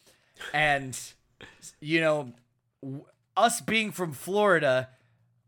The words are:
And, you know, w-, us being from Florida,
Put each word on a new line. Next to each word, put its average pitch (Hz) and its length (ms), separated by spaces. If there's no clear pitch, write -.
And, 143 440
you 156 180
know, 151 320
w-, 139 220
us 220 240
being 214 320
from 170 220
Florida, 160 760